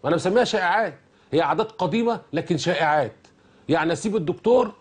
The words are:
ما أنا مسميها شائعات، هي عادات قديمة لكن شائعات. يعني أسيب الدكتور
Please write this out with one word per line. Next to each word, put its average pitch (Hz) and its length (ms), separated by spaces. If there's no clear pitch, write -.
ما 127 40
أنا 160 80
مسميها 185 280
شائعات، 190 500
هي 156 100
عادات 160 300
قديمة 226 480
لكن 165 240
شائعات. 151 560
يعني 160 240
أسيب 208 220
الدكتور 220 640